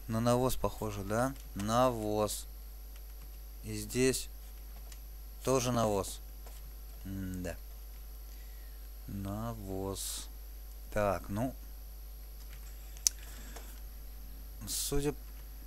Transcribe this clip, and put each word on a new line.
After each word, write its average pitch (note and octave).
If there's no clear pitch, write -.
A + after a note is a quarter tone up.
На A2+
навоз B2
похоже, G#2
да? A#2+
Навоз. G#2+
И G#2+
здесь A#2
тоже B2+
навоз. G#2+
М-да. F#2
Навоз. G2
Так, G2
ну. A2+
Судя C#3+